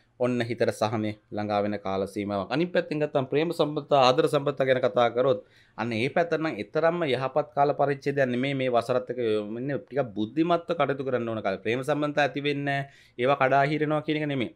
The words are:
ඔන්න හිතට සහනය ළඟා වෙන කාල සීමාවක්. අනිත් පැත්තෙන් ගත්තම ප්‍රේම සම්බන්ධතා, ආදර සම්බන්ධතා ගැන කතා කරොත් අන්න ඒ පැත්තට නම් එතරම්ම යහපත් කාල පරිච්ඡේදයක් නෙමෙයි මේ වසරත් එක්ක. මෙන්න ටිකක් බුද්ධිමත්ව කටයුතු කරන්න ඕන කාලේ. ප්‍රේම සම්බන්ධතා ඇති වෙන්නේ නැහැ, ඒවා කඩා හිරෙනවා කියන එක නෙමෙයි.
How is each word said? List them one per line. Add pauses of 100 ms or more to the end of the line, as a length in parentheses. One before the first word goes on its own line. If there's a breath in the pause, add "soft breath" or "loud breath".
(160 soft breath)
ඔන්න
හිතට
සහනය (160)
ළඟා
වෙන
කාල
සීමාවක්.
අනිත්
පැත්තෙන්
ගත්තම
ප්‍රේම
සම්බන්ධතා,
ආදර
සම්බන්ධතා
ගැන
කතා
කරොත් (380 soft breath)
අන්න
ඒ
පැත්තට
නම්
එතරම්ම
යහපත්
කාල
පරිච්ඡේදයක්
නෙමෙයි
මේ
වසරත්
එක්ක. (260)
මෙන්න
ටිකක්
බුද්ධිමත්ව
කටයුතු
කරන්න
ඕන
කාලේ.
ප්‍රේම
සම්බන්ධතා
ඇති
වෙන්නේ
නැහැ, (280 loud breath)
ඒවා
කඩා
හිරෙනවා
කියන
එක
නෙමෙයි.